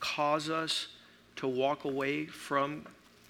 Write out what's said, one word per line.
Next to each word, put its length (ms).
cause 480
us 400
to 120
walk 360
away 420
from 580